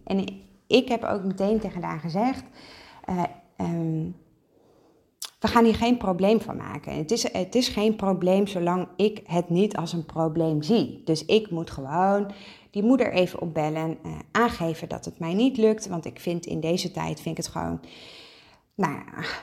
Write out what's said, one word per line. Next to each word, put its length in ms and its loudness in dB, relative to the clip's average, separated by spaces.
En 200 0
ik 220 6
heb 160 -2
ook 200 -2
meteen 360 0
tegen 200 -6
Daan 200 -6
gezegd, 440 0
eh, 180 -2
ehm, 500 -2
we 80 0
gaan 160 6
hier 100 6
geen 220 2
probleem 440 2
van 160 -8
maken. 400 -10
Het 140 -4
is, 220 -2
het 220 -4
is 140 2
geen 280 2
probleem 500 2
zolang 500 -2
ik 280 2
het 240 0
niet 280 2
als 160 -4
een 140 -4
probleem 560 0
zie. 420 0
Dus 200 0
ik 260 2
moet 200 -6
gewoon 600 0
die 120 -2
moeder 300 4
even 280 2
opbellen, 640 -2
eh, 160 -10
aangeven 560 0
dat 160 -8
het 140 -10
mij 160 -4
niet 220 4
lukt. 300 4
Want 180 -6
ik 160 -12
vind 260 -4
in 140 -4
deze 300 0
tijd, 300 -6
vind 180 -6
ik 60 -6
het 80 -10
gewoon, 280 -4
nou 180 -2
ja, 320 -12